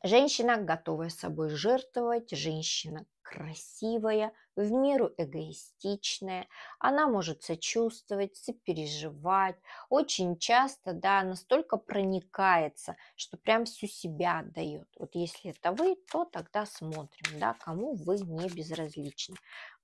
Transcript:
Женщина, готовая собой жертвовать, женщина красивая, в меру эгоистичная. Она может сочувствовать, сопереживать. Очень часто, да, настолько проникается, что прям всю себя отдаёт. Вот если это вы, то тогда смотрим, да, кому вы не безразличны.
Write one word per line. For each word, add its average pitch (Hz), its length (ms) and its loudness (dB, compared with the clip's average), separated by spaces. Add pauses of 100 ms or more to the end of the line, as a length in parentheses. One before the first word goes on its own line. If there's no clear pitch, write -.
Женщина, 240 540 4
готовая 165 520 -2
собой 156 400 -4
жертвовать, 233 840 0
женщина 156 760 -4 (160)
красивая, 214 1120 -2 (220)
в 208 160 2
меру 269 440 4
эгоистичная. 180 1300 -6 (320)
Она 285 280 4
может 175 360 0
сочувствовать, 202 920 -2
сопереживать. 165 1200 -2 (320)
Очень 185 500 2
часто, 247 540 2
да, 190 280 4
настолько 208 560 2
проникается, 190 1200 2 (180)
что - 220 -12
прям 226 280 2
всю 220 200 -10
себя 170 540 -2
отдаёт. 151 480 -8 (100)
Вот - 160 -10
если 170 380 -4
это 175 200 -2
вы, 359 240 2 (160)
то 339 140 0
тогда 208 400 -4
смотрим, 156 760 -8
да, - 140 2
кому 208 400 -6
вы 180 240 -2
не 175 320 -6
безразличны. 160 840 -8 (480)